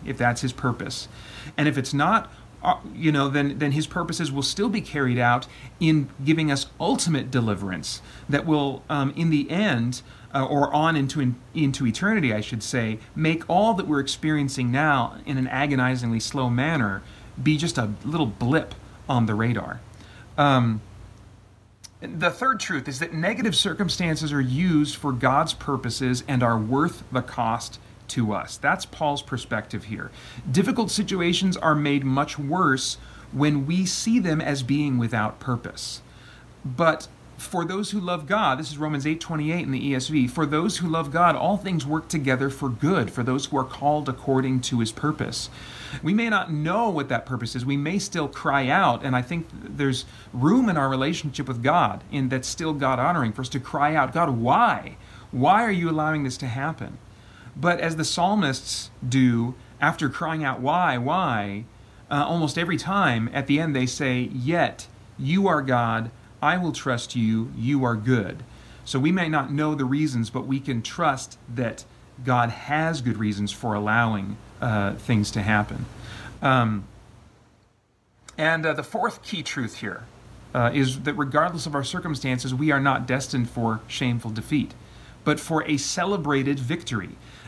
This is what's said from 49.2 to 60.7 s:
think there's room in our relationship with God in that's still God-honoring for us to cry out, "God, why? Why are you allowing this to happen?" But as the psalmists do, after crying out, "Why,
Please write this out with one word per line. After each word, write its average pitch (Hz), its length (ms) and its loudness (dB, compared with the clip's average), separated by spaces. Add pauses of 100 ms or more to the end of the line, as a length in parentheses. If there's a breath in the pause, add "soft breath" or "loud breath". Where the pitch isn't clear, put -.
think 165 320 -6
there's 139 500 -2 (300 loud breath)
room 190 340 4
in 180 80 2
our 135 140 2
relationship 135 580 -2
with 120 160 -4
God 131 480 4
in 135 160 0
that's 127 180 -2
still 160 280 -4
God-honoring 135 580 2
for 131 120 -6
us 123 60 -8
to 139 120 -4
cry 151 340 0
out, 131 160 2
"God, 165 200 2
why? 131 640 2 (340 loud breath)
Why 165 320 6
are 220 80 2
you 170 180 0
allowing 156 340 0
this 131 160 -4
to 139 80 -8
happen?" 135 500 -6 (580 loud breath)
But 170 240 2
as 165 160 0
the 156 80 -2
psalmists 175 880 0 (160)
do, 123 480 4 (240 loud breath)
after 156 300 2
crying 160 340 -4
out, 131 160 -2
"Why, 151 380 2